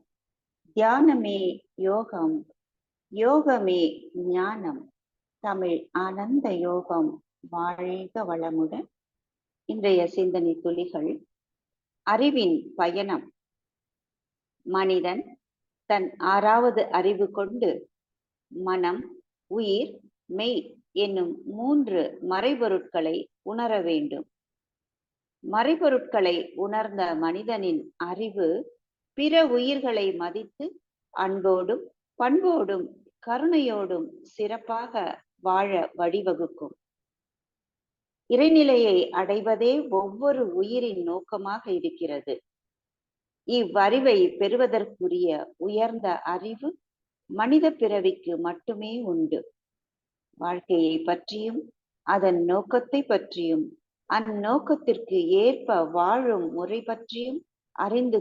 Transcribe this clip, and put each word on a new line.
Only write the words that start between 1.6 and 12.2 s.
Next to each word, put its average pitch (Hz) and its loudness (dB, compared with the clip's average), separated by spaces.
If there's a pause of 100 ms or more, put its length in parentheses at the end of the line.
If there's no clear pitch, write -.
யோகம், 190 -2 (760)
யோகமே 226 2 (480)
ஞானம். 185 -4 (640)
தமிழ் 185 -2 (220)
ஆனந்த 208 -2 (140)
யோகம். 175 0 (460)
வாழ்க 180 -4
வளமுடன். 165 0 (800)
இன்றைய 196 4
சிந்தனை 175 2
துளிகள். 175 -2 (960)
அறிவின் 220 2 (220)